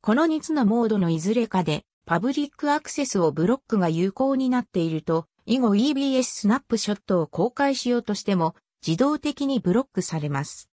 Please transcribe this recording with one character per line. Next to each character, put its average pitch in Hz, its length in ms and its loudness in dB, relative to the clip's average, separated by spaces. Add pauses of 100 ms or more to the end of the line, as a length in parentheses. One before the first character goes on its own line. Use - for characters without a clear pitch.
こ 214 140 2
の 311 120 4
二 311 120 0
つ 320 140 -6
の 277 120 2
モ 226 200 4
ー - 20 0
ド 214 100 0
の 180 120 2
い 165 100 0
ず 185 140 -2
れ 226 140 0
か 185 180 -2
で、 151 180 -2 (220)
パ 170 140 0
ブ 233 120 0
リ 294 160 -2
ッ - 80 -16
ク 294 160 -2
ア 294 80 2
ク - 100 -10
セ 285 160 -2
ス 214 140 -2
を 160 140 2
ブ 156 120 0
ロ 226 100 2
ッ 269 120 -16
ク 214 120 0
が 175 100 2
有 170 240 0
効 269 240 0
に 262 120 0
な 247 100 2
っ 240 60 -4
て - 140 -4
い 165 100 0
る 160 120 -4
と、 160 240 -2 (200)
以 247 140 0
後 226 160 4
イ 247 160 4
ー - 20 0
ビ 269 200 0
ー 262 60 2
エ 254 40 2
ス 247 60 -2
ス - 180 -2
ナ 208 120 2
ッ - 20 -6
プ - 160 -4
シ 208 160 -4
ョ - 20 0
ッ - 100 -20
ト 180 160 2
を 151 60 -2
公 185 240 -2
開 277 240 0
し 247 140 -4
よ 240 80 2
う 240 60 -2
と 208 100 -4
し 196 100 -6
て 196 140 0
も、 165 180 0 (320)
自 160 100 0
動 294 220 2
的 285 260 -4
に 269 140 0
ブ 180 140 0
ロ 233 80 2
ッ 269 100 -8
ク 185 100 -4
さ 160 200 -4
れ 147 80 -4
ま 143 160 -4
す。 - 320 -14